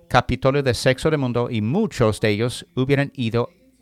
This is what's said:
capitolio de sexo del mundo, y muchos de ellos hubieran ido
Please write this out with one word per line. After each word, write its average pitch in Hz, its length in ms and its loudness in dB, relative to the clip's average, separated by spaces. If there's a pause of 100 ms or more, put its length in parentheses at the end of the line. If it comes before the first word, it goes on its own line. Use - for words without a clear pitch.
capitolio 131 540 2
de 127 120 0
sexo 131 360 0
del 151 100 0
mundo, 120 300 -2
y 113 120 -2
muchos 120 580 0
de 110 100 2
ellos 113 440 -2
hubieran 131 400 0
ido 117 360 -2 (320)